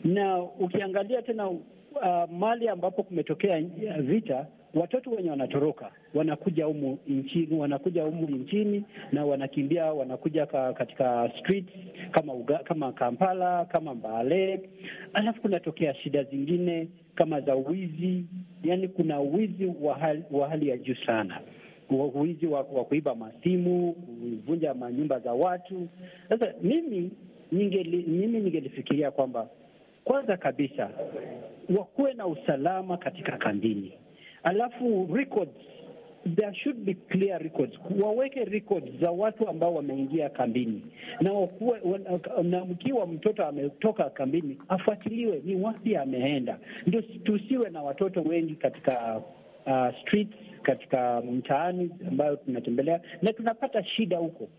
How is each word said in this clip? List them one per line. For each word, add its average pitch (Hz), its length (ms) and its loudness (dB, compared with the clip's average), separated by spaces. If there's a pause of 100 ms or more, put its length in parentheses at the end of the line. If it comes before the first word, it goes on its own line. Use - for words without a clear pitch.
Na 190 400 4
ukiangalia 196 760 -2
tena, 220 280 -4
uh, 175 100 -4 (720)
mali 220 380 0
ambapo 185 340 -2
kumetokea 165 580 0 (380)
vita, 143 480 2 (260)
watoto 233 380 0
wenye 185 180 0
wanatoroka, 143 640 0 (220)
wanakuja 156 520 2
humu 143 320 0 (100)
nchini, 151 520 0
wanakuja 151 440 0
humu 156 260 -2
nchini 202 540 0 (280)
na 147 140 0
wanakimbia, 143 680 0
wanakuja 147 520 0
ka-, 131 280 0
katika 120 680 2
streets 190 300 0 (420)
kama 151 220 2
Uga-, 127 300 0
kama 151 280 -2
Kampala, 180 760 2
kama 160 300 -2
Mbale. 135 760 0 (440)
Alafu 214 280 0
kunatokea 165 540 0
shida 143 280 0
zingine 165 640 0 (280)
kama 156 260 2
za 135 140 2
wizi, 175 720 -2 (380)
yani 185 240 0
kuna 160 320 0
wizi 180 520 2 (100)
wa 143 160 2
hali, 156 340 0
wa 143 180 2
hali 151 200 2
ya 123 80 2
juu 127 180 -2 (100)
sana. 107 340 0 (520)
Wa-, 139 300 2
wizi 165 260 0
wa, 143 140 2
wa 123 240 -2
kuiba 143 300 0
masimu, 175 800 2
kuvunja 120 800 -4
manyumba 127 460 -2
za 120 140 -2
watu. 180 540 0 (420)
Sasa 226 320 2
mimi 208 500 2 (400)
ningeli-, 180 560 2
mimi 208 320 2
ningelifikiria 143 720 0
kwamba 123 360 0 (560)
kwanza 233 340 2
kabisa 135 520 -2 (880)
wakuwe 262 360 0
na 220 140 -6
usalama 175 680 0
katika 156 400 -6
kambini. 101 560 0 (500)
Alafu 220 720 2
records, 214 380 0 (840)
there 202 200 0
should 277 300 -2
be 190 80 2
clear 185 480 2
records. 156 320 0 (300)
Waweke 247 420 2
records 196 420 -2 (140)
za 170 100 4
watu 214 360 2
ambao 170 260 2
wameingia 139 560 0
kambini. 117 520 0 (400)
Na 190 120 4
wakuwe, 202 500 0
wa-, 180 600 0
na 180 220 2
mkiwa 190 420 0
mtoto 175 380 0
ametoka 143 640 0
kambini, 139 480 -2 (120)
afuatiliwe 208 760 0
ni 190 100 0
wapi 214 400 0
ameenda. 131 600 0 (300)
Ndio 214 140 4
tusiwe 214 680 0
na 165 140 -8
watoto 175 380 0
wengi 160 340 0
katika, 117 640 0 (440)
uh, 127 360 2
streets, 208 320 2 (280)
katika 123 600 2
mtaani 151 680 0 (180)
ambayo 147 280 2
tunatembelea. 139 640 0 (220)
Na 214 120 4
tunapata 226 500 -2
shida 185 340 0
huko. 160 300 -4 (120)